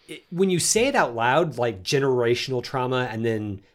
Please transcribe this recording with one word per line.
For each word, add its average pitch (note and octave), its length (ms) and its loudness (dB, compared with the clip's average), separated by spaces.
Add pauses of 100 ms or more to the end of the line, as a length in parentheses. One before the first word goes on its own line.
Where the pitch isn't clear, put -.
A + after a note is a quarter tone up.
it, D#3 220 -16
when F#3 200 0
you F3 100 2
say F3+ 280 2
it C#4 80 0
out C#3 200 2
loud, B2+ 420 2
like, A#2 260 -2
generational B2+ 800 0
trauma, B2+ 480 -2
and A2+ 140 -6
then G#2+ 360 -2 (140)